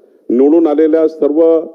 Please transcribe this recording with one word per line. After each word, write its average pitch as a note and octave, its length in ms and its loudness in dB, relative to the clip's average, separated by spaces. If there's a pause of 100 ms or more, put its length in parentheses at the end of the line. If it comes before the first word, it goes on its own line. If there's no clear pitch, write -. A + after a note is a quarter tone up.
(300)
निवडून D3 360 2
आलेल्या D#3 420 0
सर्व, D#3+ 520 0 (140)